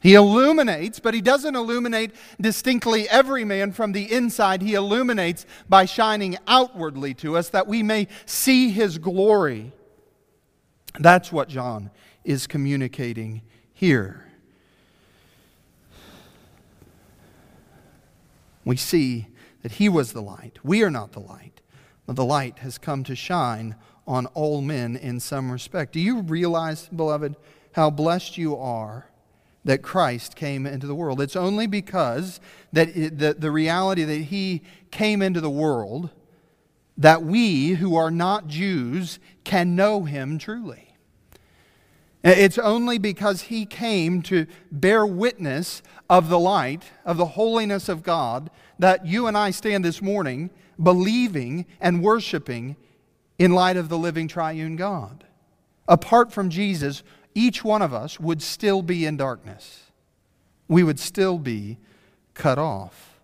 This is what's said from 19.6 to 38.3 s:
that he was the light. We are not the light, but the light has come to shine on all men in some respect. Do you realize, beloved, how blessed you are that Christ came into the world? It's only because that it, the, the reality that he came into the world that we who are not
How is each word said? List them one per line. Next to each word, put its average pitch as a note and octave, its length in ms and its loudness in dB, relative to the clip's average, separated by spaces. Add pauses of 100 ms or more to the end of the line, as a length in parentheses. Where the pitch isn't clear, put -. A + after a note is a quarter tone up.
that A2+ 100 -10
he G#3 160 2
was D3+ 240 2
the A#2 100 -12
light. G2 400 -18
We G3+ 220 2
are F#3+ 80 0
not A2 180 -8
the - 80 -16
light, - 420 -20 (460)
but B2 80 -6
the B2+ 100 0
light C3+ 360 -2
has - 180 -14
come C#3 240 -6
to C3 140 -10
shine A#2 580 -4 (320)
on B2+ 200 -2
all D3+ 360 -4
men B2+ 320 -4
in B2 240 -8
some C3 320 -6
respect. C3 420 -8
Do D#3+ 60 -6
you A3 220 0
realize, E3 760 -4
beloved, D3+ 400 -2 (380)
how D#3 180 4
blessed D#3+ 480 -2
you D#3 180 -4
are A#2 500 -8 (580)
that C3+ 180 2
Christ C3+ 540 -2
came C#3 300 -6
into C#3+ 200 -8
the C#3+ 80 -8
world? C#3+ 260 -4
It's C#3 160 -4
only G3 300 0
because F#3 760 -4 (320)
that D#3+ 240 4
it, D#3 220 -4
the, D3+ 160 2
the D#3 160 -4
reality E3 540 0
that D3+ 100 -4
he F3 480 -4 (280)
came G#3+ 300 0
into F#3+ 200 0
the D#3 100 -2
world C#3+ 600 -2 (880)
that D#3 260 8
we E3+ 480 2
who F3+ 260 0
are D#3+ 140 2
not F3 380 -2